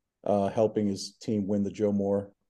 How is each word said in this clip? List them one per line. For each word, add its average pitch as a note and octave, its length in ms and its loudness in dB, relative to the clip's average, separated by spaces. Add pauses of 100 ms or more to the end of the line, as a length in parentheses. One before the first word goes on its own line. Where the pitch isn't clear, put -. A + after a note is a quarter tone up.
(240)
uh, G2 240 2
helping G#2+ 400 2
his G2 320 -6
team G#2+ 260 -2
win G2+ 160 0
the G2 80 -2
Joe G#2 220 0
Moore G2 400 0 (180)